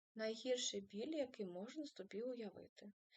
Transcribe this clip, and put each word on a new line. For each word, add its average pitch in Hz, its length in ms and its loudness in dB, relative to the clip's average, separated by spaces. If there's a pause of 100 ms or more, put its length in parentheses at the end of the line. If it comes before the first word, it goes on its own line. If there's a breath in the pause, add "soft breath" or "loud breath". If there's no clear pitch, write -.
(140)
найгірший 226 640 4
біль, 226 360 0
який 247 300 0
можна 233 400 -2
собі 196 360 -4
уявити. 208 720 -6 (240 loud breath)